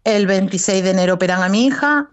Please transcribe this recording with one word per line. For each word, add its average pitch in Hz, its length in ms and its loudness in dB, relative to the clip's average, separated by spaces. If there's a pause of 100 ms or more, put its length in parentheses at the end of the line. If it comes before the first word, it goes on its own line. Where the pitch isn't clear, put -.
El 208 240 0
veintiséis 190 560 0
de 190 80 0
enero 185 240 2
operan 180 280 -2
a 185 60 0
mi 220 180 2
hija, 294 460 0